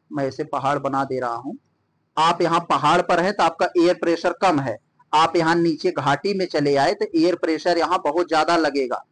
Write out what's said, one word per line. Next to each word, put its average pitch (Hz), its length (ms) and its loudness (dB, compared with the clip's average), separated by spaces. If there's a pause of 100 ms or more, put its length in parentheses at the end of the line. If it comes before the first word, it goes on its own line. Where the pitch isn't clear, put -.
(120)
मैं 139 140 -4
ऐसे 135 200 -6
पहाड़ 139 340 -4
बना 135 260 -2
दे 127 140 -6
रहा 120 160 -4
हूँ। 131 220 -12 (600)
आप 170 240 2
यहाँ 165 180 2 (100)
पहाड़ 151 340 2
पर 175 160 0
हैं 190 140 0
तो 202 100 0
आपका - 240 0 (100)
air 175 180 4
pressure 170 460 -2
कम 175 180 2
है, 127 180 -4 (360)
आप 160 220 4
यहाँ 165 200 2
नीचे 170 360 0
घाटी 143 420 -2
में 190 140 -2
चले 143 300 0
आए 151 160 2
तो 208 120 -4 (100)
air 170 220 4
pressure 160 400 0
यहाँ 165 260 0
बहुत 156 260 0
ज्यादा 160 280 2
लगेगा। 135 540 -2